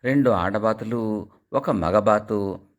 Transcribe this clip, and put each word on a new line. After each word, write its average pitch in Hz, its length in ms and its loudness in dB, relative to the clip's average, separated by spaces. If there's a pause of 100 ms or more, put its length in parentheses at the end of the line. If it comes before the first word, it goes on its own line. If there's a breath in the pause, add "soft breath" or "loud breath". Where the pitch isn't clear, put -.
రెండు 131 260 2
ఆడబాతులు, 107 960 -2 (260 soft breath)
ఒక 139 160 -2
మగబాతు 104 880 0 (200)